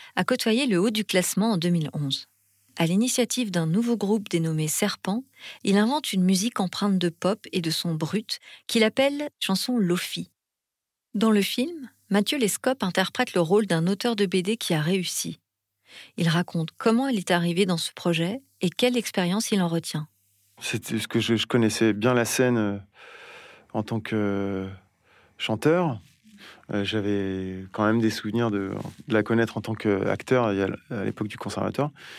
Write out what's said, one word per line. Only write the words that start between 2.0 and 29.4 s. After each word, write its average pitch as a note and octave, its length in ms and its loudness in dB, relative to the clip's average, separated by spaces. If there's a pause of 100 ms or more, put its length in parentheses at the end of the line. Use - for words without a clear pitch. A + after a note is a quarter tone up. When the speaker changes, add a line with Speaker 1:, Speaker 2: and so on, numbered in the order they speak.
Speaker 1:
À E3 80 2
l'initiative A3+ 680 0
d'un E3+ 160 0
nouveau A#3 300 2
groupe G#3 320 0
dénommé D#3+ 400 0
Serpent, G3+ 560 -2 (380)
il G3 160 4
invente B3+ 340 0
une F#3+ 100 2
musique F#3+ 380 2
empreinte G3 380 0
de F3 100 2
pop F#3 420 -2
et F#3 120 -2
de E3 80 -2
sons E3 240 -2
bruts E3 460 -4 (260)
qu'il A3+ 180 2
appelle C#4+ 460 0 (100)
chanson G#3+ 380 -2
Lofi. F3 520 -2 (840)
Dans A3+ 160 4
le G#3 100 6
film, C4+ 480 -4 (220)
Mathieu G3+ 260 2
Lescope B3+ 460 0
interprète F#3+ 500 0
le F#3 80 2
rôle G3 260 4
d'un E3+ 200 2
auteur G#3 300 0
de G3+ 100 2
B F#3 160 0
D A3 160 -2
qui - 160 -2
a D3+ 80 2
réussi. E3+ 580 -2 (760)
Il E3+ 100 2
raconte E3 480 -2
comment A#3 320 2
il A#3+ 100 0
est F3+ 120 -4
arrivé F3 340 2
dans F3+ 140 0
ce - 120 -6
projet F3 520 -2 (180)
et F#3 80 0
quelle B3 300 0
expérience G3 520 -2
il G3 120 2
en E3+ 60 2
retient. D#3+ 400 -4 (520)
Speaker 2:
C'était A2+ 400 -4
ce - 80 -8
que A#2 100 0
je, A2+ 160 2
je G#2+ 140 0
connaissais A2+ 440 4
bien A2 220 2
la A#2+ 100 4
scène, B2 340 2
euh, G2+ 200 -2 (920)
en A2+ 100 -4
tant A2 160 -4
que G2 680 -2 (680)
chanteur. D3+ 640 0 (720)
Euh, G2+ 120 0
j'avais F#2+ 880 -2
quand G#2+ 120 0
même A2 160 4
des A2 80 4
souvenirs A2 440 -2
de, G2 180 -2 (380)
de A2+ 60 0
la G#2+ 100 4
connaître A2+ 340 2